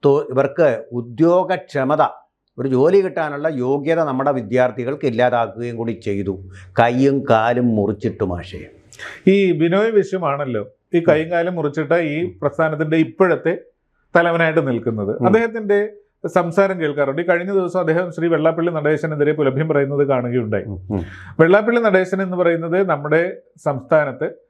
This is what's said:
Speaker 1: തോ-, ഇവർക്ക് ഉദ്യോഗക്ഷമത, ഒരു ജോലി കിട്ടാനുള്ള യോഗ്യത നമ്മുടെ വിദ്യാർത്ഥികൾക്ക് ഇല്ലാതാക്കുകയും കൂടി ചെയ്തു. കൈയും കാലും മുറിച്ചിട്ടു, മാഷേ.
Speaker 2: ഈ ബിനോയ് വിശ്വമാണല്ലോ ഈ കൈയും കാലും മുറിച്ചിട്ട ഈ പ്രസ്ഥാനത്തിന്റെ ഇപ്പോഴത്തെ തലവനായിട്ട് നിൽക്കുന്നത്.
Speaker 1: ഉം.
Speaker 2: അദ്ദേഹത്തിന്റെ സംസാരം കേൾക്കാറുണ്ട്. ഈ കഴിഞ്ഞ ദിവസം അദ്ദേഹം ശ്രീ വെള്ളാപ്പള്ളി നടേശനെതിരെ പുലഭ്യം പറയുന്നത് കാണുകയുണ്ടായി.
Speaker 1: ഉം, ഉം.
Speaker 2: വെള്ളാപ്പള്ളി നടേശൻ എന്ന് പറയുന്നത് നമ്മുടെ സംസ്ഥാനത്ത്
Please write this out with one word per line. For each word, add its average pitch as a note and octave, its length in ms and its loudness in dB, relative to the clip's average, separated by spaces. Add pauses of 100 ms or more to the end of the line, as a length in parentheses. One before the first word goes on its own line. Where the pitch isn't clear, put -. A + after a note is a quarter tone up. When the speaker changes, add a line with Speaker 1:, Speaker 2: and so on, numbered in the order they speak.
Speaker 1:
തോ-, C#3+ 280 2
ഇവർക്ക് C3+ 600 2
ഉദ്യോഗക്ഷമത, D3+ 1120 0 (520)
ഒരു C3 100 -4
ജോലി D3+ 320 4
കിട്ടാനുള്ള D#3 480 -4
യോഗ്യത C#3+ 480 -2
നമ്മുടെ C#3+ 360 0
വിദ്യാർത്ഥികൾക്ക് B2 760 -2
ഇല്ലാതാക്കുകയും A#2 720 -2
കൂടി A2+ 160 -4
ചെയ്തു. G2 520 -6 (360)
കൈയും B2+ 500 4
കാലും A#2+ 460 2
മുറിച്ചിട്ടു, G#2 480 -2
മാഷേ. F2 420 -10 (600)
Speaker 2:
ഈ F#3+ 260 4
ബിനോയ് F3 380 2
വിശ്വമാണല്ലോ D3 760 -2 (260)
ഈ E3 140 2
കൈയും D#3 220 2
കാലും F3 240 -2
മുറിച്ചിട്ട D3+ 380 -2
ഈ E3 500 -2
പ്രസ്ഥാനത്തിന്റെ D#3 540 -2
ഇപ്പോഴത്തെ D#3+ 640 0 (580)
തലവനായിട്ട് E3 500 2
നിൽക്കുന്നത്. A2+ 500 -4
Speaker 1:
ഉം. B2 100 0
Speaker 2:
അദ്ദേഹത്തിന്റെ G#3+ 600 2 (380)
സംസാരം F3+ 540 0
കേൾക്കാറുണ്ട്. D3 420 -2
ഈ - 20 -4
കഴിഞ്ഞ F3+ 280 -2
ദിവസം F#3 280 -2
അദ്ദേഹം E3+ 320 -2
ശ്രീ E3 160 -4
വെള്ളാപ്പള്ളി E3 420 0
നടേശനെതിരെ D3+ 640 0
പുലഭ്യം D3 360 0
പറയുന്നത് C#3+ 380 0
കാണുകയുണ്ടായി. A#2+ 580 -2
Speaker 1:
ഉം, F#2+ 260 -12
ഉം. F#2+ 140 -4 (360)
Speaker 2:
വെള്ളാപ്പള്ളി G#3 400 4
നടേശൻ F#3+ 420 0
എന്ന് F#3 140 -6
പറയുന്നത് E3+ 520 0
നമ്മുടെ D#3 480 -2 (280)
സംസ്ഥാനത്ത് C#3+ 680 -2 (200)